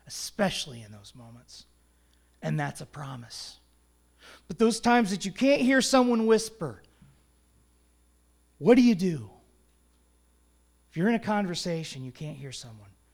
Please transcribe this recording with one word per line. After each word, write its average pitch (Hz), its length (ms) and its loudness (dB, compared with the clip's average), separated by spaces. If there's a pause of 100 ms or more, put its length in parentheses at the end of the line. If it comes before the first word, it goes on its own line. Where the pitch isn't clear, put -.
especially - 760 -6
in 107 120 -18
those 101 200 -20
moments. 117 520 -20 (760)
And 156 160 -4
that's 143 220 -6
a 139 60 -14
promise. 135 760 -16 (880)
But - 120 -12
those 226 200 2
times 240 320 2
that 196 140 -6
you 185 80 -6
can't 269 280 2
hear 262 200 4
someone 247 440 2
whisper, 214 560 -2 (1800)
what 196 160 8
do 262 60 8
you 240 140 6
do? 160 340 -4 (1600)
If - 60 -18
you're 180 140 0
in 233 60 2
a 220 40 0
conversation, 175 840 -4
you 127 80 -12
can't 151 240 -14
hear 131 160 -14
someone. 107 380 -18 (220)